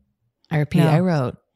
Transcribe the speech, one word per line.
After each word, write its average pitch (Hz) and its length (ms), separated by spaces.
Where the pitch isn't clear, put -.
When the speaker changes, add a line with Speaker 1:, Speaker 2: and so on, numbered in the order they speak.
Speaker 1:
I 156 60
repeat, 151 260
Speaker 2:
No. 160 40
Speaker 1:
I 151 120
wrote. 156 360